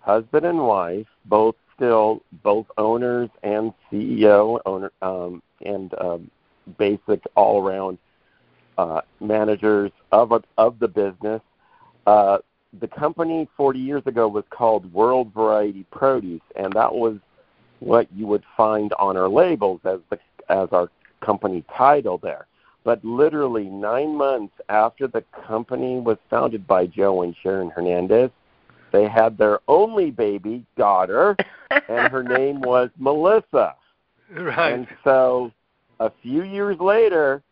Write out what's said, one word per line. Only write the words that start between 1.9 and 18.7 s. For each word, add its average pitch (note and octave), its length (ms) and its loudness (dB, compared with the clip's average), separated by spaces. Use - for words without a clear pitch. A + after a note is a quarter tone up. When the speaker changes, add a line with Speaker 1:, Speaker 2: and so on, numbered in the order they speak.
Speaker 1:
both G#2 240 0
owners A#2+ 500 -2
and G#2+ 320 -4
C G#2+ 300 -4
E G#2+ 80 6
O, G#2+ 360 6
owner, F#2+ 280 -6
um, F2+ 400 -8
and, F#2+ 360 -8
um, F2 300 -8
basic G#2 440 -2
all-around, G2 640 0
uh, D#2+ 220 -2
managers G#2 680 0
of, A2 200 4
of, A2+ 120 0
of A#2 220 2
the A2+ 100 -2
business. G#2 540 -4
Uh, G2+ 320 6
the A2+ 80 -10
company D#3+ 680 -4
forty C3+ 240 0
years C3+ 260 -6
ago A#2 220 0
was G#2 220 -4
called G#2+ 440 -2
World A2+ 400 0
Variety G#2+ 560 0
Produce, G#2+ 520 -2
and F#2+ 200 -6
that A#2 200 0
was A2+ 220 -2
what A#2 340 2
you G#2 120 -10
would G#2 180 -2
find G#2+ 420 0